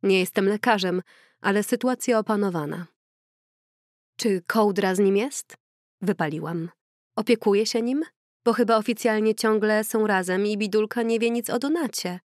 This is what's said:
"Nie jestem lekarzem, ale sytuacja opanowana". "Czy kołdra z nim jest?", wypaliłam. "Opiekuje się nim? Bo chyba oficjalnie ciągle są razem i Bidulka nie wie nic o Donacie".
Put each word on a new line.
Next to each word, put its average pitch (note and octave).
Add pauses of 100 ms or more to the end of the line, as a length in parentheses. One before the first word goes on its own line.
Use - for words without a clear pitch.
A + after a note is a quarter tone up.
"Nie F#3+
jestem F#3+
lekarzem, F#3+ (380)
ale G3
sytuacja B3
opanowana". F3 (1300)
"Czy G3
kołdra G3+
z F3+
nim G3
jest?", - (440)
wypaliłam. E3 (460)
"Opiekuje A3
się A3+
nim? C4+ (400)
Bo A#3+
chyba A3+
oficjalnie A3
ciągle G#3+
są G#3+
razem F#3
i G#3
Bidulka G#3+
nie A3+
wie A#3
nic A#3
o -
Donacie". C4 (100)